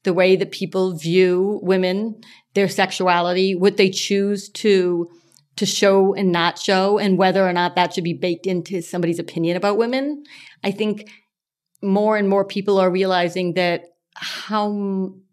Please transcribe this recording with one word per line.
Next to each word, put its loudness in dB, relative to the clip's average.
the 0
way 4
that -4
people -4
view 2
women, -2
their 2
sexuality, 0
what 2
they 4
choose -2
to, 0
to -2
show 4
and 0
not 0
show, 2
and 2
whether 4
or 0
not -2
that 0
should -4
be -4
baked -4
into -4
somebody's -4
opinion -4
about 0
women. -2
I -2
think -4
more 2
and 0
more 2
people 0
are 4
realizing -2
that -2
how -6
m-, -4